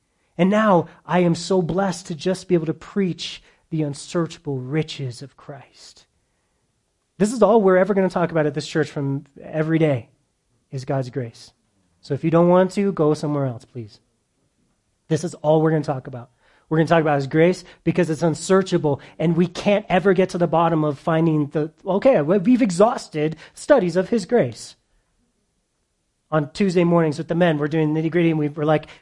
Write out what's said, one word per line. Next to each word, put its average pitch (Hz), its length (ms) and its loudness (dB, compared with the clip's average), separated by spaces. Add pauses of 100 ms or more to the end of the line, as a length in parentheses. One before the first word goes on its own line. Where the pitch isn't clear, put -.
(360)
And 190 140 2
now 202 380 2 (180)
I 175 140 0
am 175 140 4
so 185 280 -2
blessed 175 460 -4
to 180 60 -6
just 175 320 -4
be 180 80 0
able 160 120 2
to 156 80 -4
preach - 680 -6 (280)
the 156 120 -2
unsearchable 151 760 -6
riches 135 640 -8
of 135 160 -20
Christ." - 680 -20 (1120)
This 214 160 0
is 233 100 0
all 208 200 6
we're 185 160 4
ever 190 160 2
gonna 190 160 0
talk 175 200 -2
about 160 140 0
at 147 80 -2
this 143 160 -8
church 147 220 -2
from 139 340 -4 (160)
every 156 380 -2
day 143 320 0 (600)
is 131 140 -10
God's 135 240 -4
grace. 120 460 -12 (480)
So - 100 -8
if 135 100 -4
you 160 80 0
don't 170 200 4
want 180 220 4
to, 196 200 -2
go 151 220 0
somewhere 147 320 -4
else, 117 180 -8
please. 110 360 -16 (1080)
This 160 160 -2
is 160 120 -8
all 156 260 2
we're 160 80 2
gonna 156 120 0
talk 139 240 -6
about. 123 240 -16 (380)
We're 156 80 0
gonna 160 100 4
talk 165 140 4
about 151 160 2
his 139 100 -2
grace 160 380 2 (180)
because 170 280 0
it's 156 120 -4
unsearchable, 170 800 0 (180)
and 160 200 0
we 180 80 4
can't 196 420 -2
ever 185 240 2
get 185 180 2
to 185 80 -6
the 170 80 0
bottom 160 380 2
of 147 140 -2
finding 160 480 0
the, 156 260 -4 (140)
okay, 196 340 2
we, 156 160 0
we've 214 240 2
exhausted 180 760 0 (180)
studies 185 420 2
of 185 140 -2
his 214 160 -2
grace. 151 500 -2 (1500)
On 151 220 -2
Tuesday 180 320 0
mornings 170 320 2
with 165 100 -8
the 175 80 -4
men, 170 220 2
we're 147 120 -2
doing 156 260 0
nitty-gritty, 165 340 0
and 160 100 0
we, 147 100 -2
we're 147 180 -6
like, 151 200 0 (160)